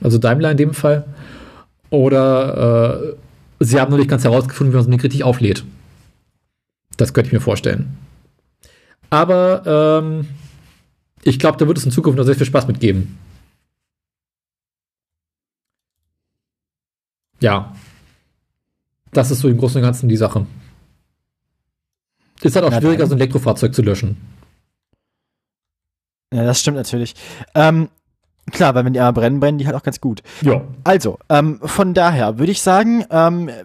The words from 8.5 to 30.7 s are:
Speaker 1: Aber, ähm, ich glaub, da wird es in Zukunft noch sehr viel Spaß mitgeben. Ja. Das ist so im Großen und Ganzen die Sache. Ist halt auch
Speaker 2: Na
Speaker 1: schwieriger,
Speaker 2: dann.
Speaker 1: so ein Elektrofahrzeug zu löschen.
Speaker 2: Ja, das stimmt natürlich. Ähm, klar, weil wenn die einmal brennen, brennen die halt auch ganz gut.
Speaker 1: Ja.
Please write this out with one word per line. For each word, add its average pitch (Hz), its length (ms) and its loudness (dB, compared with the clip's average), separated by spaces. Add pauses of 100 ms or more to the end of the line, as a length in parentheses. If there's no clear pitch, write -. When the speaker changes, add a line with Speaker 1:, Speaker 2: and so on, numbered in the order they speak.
Speaker 1:
Aber, 165 960 2
ähm, 156 240 -6 (960)
ich 123 140 2
glaub, 151 200 0
da 156 80 2
wird 151 120 0
es 131 60 -6
in 131 60 -2
Zukunft 135 280 0
noch 131 60 2
sehr 135 120 2
viel 131 100 0
Spaß 135 220 -2
mitgeben. 98 500 -2 (4000)
Ja. 101 320 -2 (1400)
Das 131 180 0
ist 127 100 -2
so 139 80 2
im 117 100 4
Großen 127 220 -2
und 123 60 2
Ganzen 123 220 -2
die 113 80 2
Sache. 107 300 -2 (2000)
Ist 143 120 2
halt 185 100 2
auch 147 60 2
Speaker 2:
Na 117 100 0
Speaker 1:
schwieriger, 160 200 2
Speaker 2:
dann. 143 80 0
Speaker 1:
so 135 60 0
ein 127 60 2
Elektrofahrzeug 127 540 -2
zu 123 80 2
löschen. 101 340 -2 (2250)
Speaker 2:
Ja, 117 120 -2
das 120 160 0
stimmt 147 160 -2
natürlich. 120 380 -6 (400)
Ähm, 160 340 4 (640)
klar, 143 240 0
weil 123 100 0
wenn 127 80 0
die 127 80 0
einmal 123 140 2
brennen, 123 260 0
brennen 147 180 0
die 139 80 -4
halt 131 100 -4
auch 139 60 -8
ganz - 180 -6
gut. 113 220 -6 (200)
Speaker 1:
Ja. 139 200 2 (220)